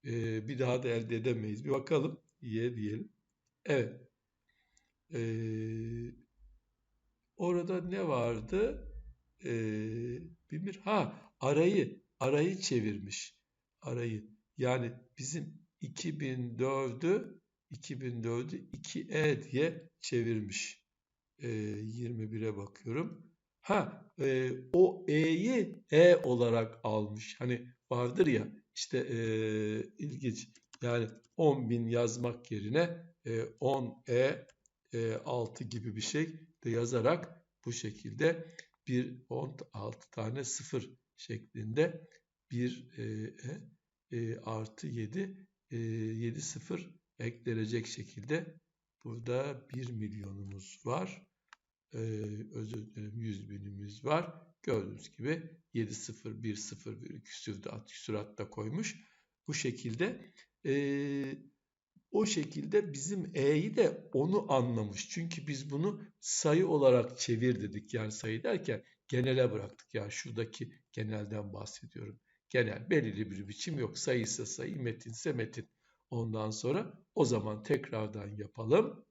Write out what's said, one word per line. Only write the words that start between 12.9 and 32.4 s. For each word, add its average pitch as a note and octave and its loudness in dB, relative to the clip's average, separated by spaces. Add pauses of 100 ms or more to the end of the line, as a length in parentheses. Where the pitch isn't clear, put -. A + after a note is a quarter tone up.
Arayı. A#2+ -4 (280)
Yani B2 2 (260)
bizim C#3+ -6 (180)
iki D3+ -4
bin B2 -4
dördü, C3+ 0 (300)
iki B2+ -10
bin A#2+ -4
dördü A#2 -2
iki - -8 (100)
E D3+ 2
diye D#3 0 (100)
çevirmiş. A2+ -2 (560)
E, A#2+ -6 (340)
yirmi A2 -4
bire A2 -2
bakıyorum. A#2 -6 (280)
Ha, - 0 (200)
e, C3 2 (200)
o F#3 8
E'yi E3+ 4
E E3+ 12
olarak A#2 4
almış. G#2+ -2
Hani B2 -2 (220)
vardır B2 4
ya A2 2 (220)
işte, - -2
e, B2 0 (840)
ilginç. C3+ -4 (340)
Yani A#2+ 2 (280)
on C3+ 4
bin A#2 2
yazmak A#2+ 0